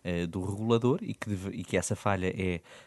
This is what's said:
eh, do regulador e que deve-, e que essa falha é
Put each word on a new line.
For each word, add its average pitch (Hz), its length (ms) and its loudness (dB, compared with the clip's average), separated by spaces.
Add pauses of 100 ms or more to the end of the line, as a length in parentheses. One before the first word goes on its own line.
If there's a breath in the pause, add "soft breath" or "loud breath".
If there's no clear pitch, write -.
eh, 87 200 0
do 87 160 -4
regulador 113 640 2
e 113 120 -6
que - 140 -8
deve-, 98 220 -2
e 87 140 -6
que - 120 0
essa 92 200 2
falha 92 320 2
é 90 320 -2 (260 soft breath)